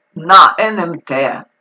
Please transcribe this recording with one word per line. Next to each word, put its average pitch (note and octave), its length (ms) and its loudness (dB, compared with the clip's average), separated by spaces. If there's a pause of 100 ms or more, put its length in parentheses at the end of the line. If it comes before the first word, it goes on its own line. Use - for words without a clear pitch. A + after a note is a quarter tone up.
(160)
на F3 440 4
Н G#3+ 200 -2
М E3+ 200 -8
Т, C3+ 440 -6 (180)